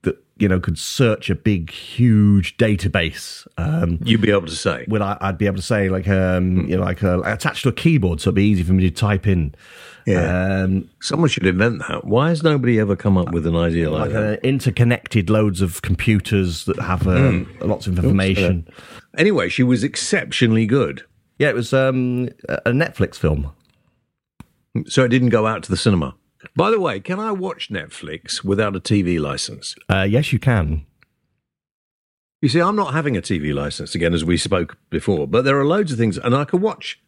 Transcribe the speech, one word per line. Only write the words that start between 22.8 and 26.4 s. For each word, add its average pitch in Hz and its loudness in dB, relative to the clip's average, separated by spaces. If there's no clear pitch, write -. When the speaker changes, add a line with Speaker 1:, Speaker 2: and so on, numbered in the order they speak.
Speaker 1:
film. 71 0
Speaker 2:
So - 2
it 123 2
didn't 127 4
go 107 2
out 107 -4
to - -14
the 95 0
cinema. 82 0